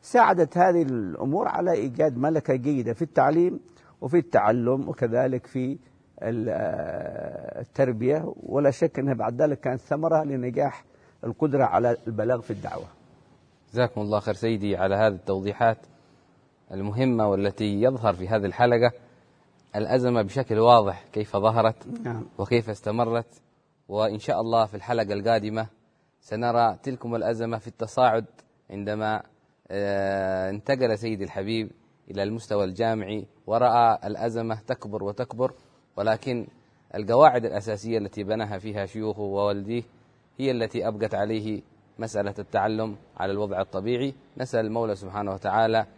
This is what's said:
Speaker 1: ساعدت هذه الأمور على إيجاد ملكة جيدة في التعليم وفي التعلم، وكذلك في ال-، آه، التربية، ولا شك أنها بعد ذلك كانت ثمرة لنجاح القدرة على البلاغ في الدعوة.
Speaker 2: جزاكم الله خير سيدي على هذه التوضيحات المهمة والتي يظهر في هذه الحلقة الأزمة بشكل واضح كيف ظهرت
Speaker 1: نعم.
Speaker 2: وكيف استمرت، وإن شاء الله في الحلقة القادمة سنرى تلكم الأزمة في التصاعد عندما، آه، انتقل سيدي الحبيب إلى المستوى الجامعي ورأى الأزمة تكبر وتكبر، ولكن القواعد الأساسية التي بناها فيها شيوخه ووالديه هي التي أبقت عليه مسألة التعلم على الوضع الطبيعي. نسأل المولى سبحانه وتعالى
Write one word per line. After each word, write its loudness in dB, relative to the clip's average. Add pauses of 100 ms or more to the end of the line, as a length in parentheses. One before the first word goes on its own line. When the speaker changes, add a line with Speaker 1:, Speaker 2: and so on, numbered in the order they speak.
Speaker 1:
ساعدت 4
هذه 6
الأمور -2
على 0
إيجاد 0
ملكة 0
جيدة -2
في -6
التعليم 2 (420)
وفي 0
التعلم، 2
وكذلك -2
في -4 (460)
ال-، -2
آه، -6
التربية، 0 (100)
ولا 2
شك 0
أنها 0
بعد -2
ذلك 2
كانت -4
ثمرة 0
لنجاح -4 (400)
القدرة 2
على 4 (100)
البلاغ 0
في -10
الدعوة. -8 (880)
Speaker 2:
جزاكم 0
الله 2
خير -2
سيدي -2
على 2
هذه 4
التوضيحات 0 (920)
المهمة 0
والتي 0
يظهر 2
في -6
هذه 0
الحلقة 4 (840)
الأزمة 2
بشكل -2
واضح 6
كيف -4
ظهرت 2 (180)
Speaker 1:
نعم. -6 (120)
Speaker 2:
وكيف 0
استمرت، -4 (460)
وإن -2
شاء -2
الله 2
في -14
الحلقة -2
القادمة -2 (520)
سنرى 0
تلكم -6
الأزمة -2
في -12
التصاعد 0 (440)
عندما، -4 (480)
آه، -2
انتقل 0
سيدي -6
الحبيب -6 (400)
إلى -4
المستوى -2
الجامعي -4 (200)
ورأى 4
الأزمة -4
تكبر -6
وتكبر، -4 (460)
ولكن -2 (480)
القواعد 6
الأساسية -4
التي -4
بناها -4
فيها -6
شيوخه -6
ووالديه -2 (540)
هي -2
التي -2
أبقت -4
عليه -2 (380)
مسألة -4
التعلم -2 (220)
على -2
الوضع -2
الطبيعي. -4 (240)
نسأل -2
المولى -2
سبحانه -8
وتعالى 2 (120)